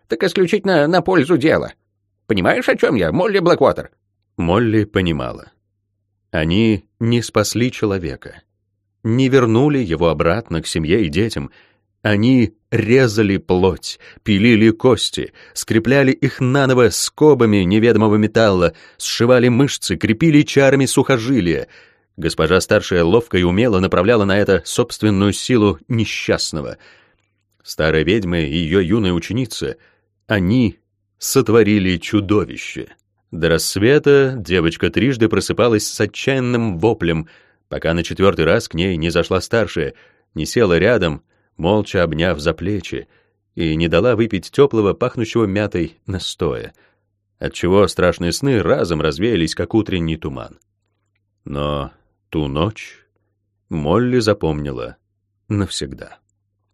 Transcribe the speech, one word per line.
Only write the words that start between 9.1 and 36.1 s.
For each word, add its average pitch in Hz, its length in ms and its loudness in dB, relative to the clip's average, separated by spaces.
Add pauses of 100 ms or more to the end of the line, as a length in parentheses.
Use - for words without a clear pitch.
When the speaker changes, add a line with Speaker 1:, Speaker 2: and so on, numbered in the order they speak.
Speaker 2:
вернули 131 500 4
его 82 300 0
обратно 80 540 -2
к - 40 -10
семье 90 380 0
и 82 40 -4
детям. 78 420 -4 (520)
Они 110 520 2 (160)
резали 110 680 2
плоть, 92 600 0 (240)
пилили 110 480 4
кости, - 640 0 (220)
скрепляли 127 580 0
их - 280 -4
наново 127 500 2
скобами 120 680 2
неведомого 107 580 4
металла, 104 580 2 (240)
сшивали 123 500 2
мышцы, 123 480 0
крепили 147 460 2
чарами 139 440 2
сухожилия. 113 840 0 (480)
Госпожа 90 440 0
старшая 92 440 0
ловко 85 340 0
и 90 40 2
умело 95 380 2
направляла 95 440 2
на 98 140 0
это 95 260 2
собственную 101 680 0
силу 104 460 0 (100)
несчастного. 95 880 -4 (840)
Старая 78 400 0
ведьма 87 380 -2
и 80 140 -4
её 87 260 0
юная 95 320 0
ученица, 87 640 -6 (500)
они 104 520 0 (400)
сотворили 104 800 2
чудовище. 90 920 -4 (420)
До 82 180 -2
рассвета 135 920 2
девочка 92 520 -2
трижды 127 380 0
просыпалась 107 580 0
с - 140 -6
отчаянным 120 800 -2